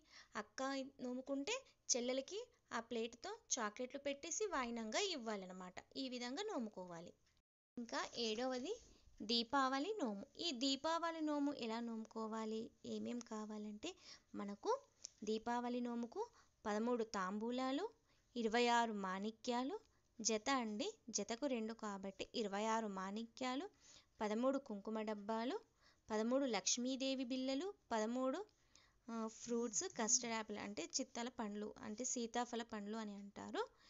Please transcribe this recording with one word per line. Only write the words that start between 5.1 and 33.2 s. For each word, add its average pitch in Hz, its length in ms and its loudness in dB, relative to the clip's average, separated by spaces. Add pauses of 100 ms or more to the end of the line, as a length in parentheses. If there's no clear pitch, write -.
ఈ 269 120 -2
విధంగా 247 340 -4
నోముకోవాలి. 190 720 -6 (640)
ఇంకా 262 400 -2
ఏడవది 254 640 0 (400)
దీపావళి 262 840 4
నోము. 202 220 0 (120)
ఈ 339 140 -2
దీపావళి 320 680 2
నోము 294 320 4
ఎలా 226 260 0
నోముకోవాలి, 220 920 -2 (140)
ఏమేం 226 340 -2
కావాలంటే 214 760 -6 (400)
మనకు 208 440 0 (440)
దీపావళి 240 580 0
నోముకు 240 480 -2 (360)
పదమూడు 226 380 4
తాంబూలాలు, 247 840 0 (460)
ఇరవై 240 320 6
ఆరు 233 260 6
మాణిక్యాలు, 220 840 0 (420)
జత 220 280 2
అండి, 254 440 2 (160)
జతకు 220 360 -2
రెండు 226 280 0
కాబట్టి 196 600 -6
ఇరవై 208 300 0
ఆరు 220 220 2
మాణిక్యాలు, 226 840 -4 (520)
పదమూడు 233 360 4
కుంకుమ 220 440 -4
డబ్బాలు, 226 580 -2 (520)
పదమూడు 240 340 4
లక్ష్మీదేవి 254 800 2
బిళ్ళలు, 269 480 0 (180)
పదమూడు, 254 540 2 (640)
ఆ, 226 180 -2
ఫ్రూట్స్, 233 560 0
కస్టర్డ్ 240 500 2
యాపిల్ 220 240 -2
అంటే 214 320 -4 (100)
చిత్తల 247 300 -4
పండ్లు 208 480 -4
అంటే 220 280 -6
సీతాఫల 233 580 -2
పండ్లు 214 340 -6
అని 208 180 -6
అంటారు. 202 540 -4 (200)